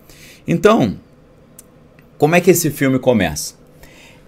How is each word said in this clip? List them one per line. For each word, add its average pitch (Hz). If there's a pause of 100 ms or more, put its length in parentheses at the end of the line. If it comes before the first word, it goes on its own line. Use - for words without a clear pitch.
(480)
Então, 170 (1200)
como 151
é 175
que 180
esse 156
filme 131
começa? 101 (760)